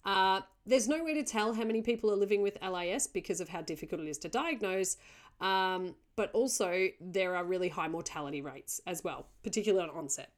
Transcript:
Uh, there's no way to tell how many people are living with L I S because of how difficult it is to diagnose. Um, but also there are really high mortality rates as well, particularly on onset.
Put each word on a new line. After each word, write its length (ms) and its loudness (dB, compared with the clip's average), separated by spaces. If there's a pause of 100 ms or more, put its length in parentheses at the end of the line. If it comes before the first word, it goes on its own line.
Uh, 360 4 (260)
there's 220 4
no 160 0
way 100 0
to 80 0
tell 320 0
how 80 0
many 180 0
people 300 2
are 60 2
living 260 4
with 180 0
L 140 -4
I 140 -2
S 180 0
because 340 -4
of 80 -6
how 140 -6
difficult 380 -6
it 80 -6
is 100 -6
to 100 -10
diagnose. 680 -2 (440)
Um, 540 2 (220)
but 160 -2
also 560 2 (120)
there 360 0
are 80 0
really 240 2
high 180 -2
mortality 560 -4
rates 420 -10
as 200 -6
well, 220 -6 (180)
particularly 440 2
on 80 -10
onset. 420 -6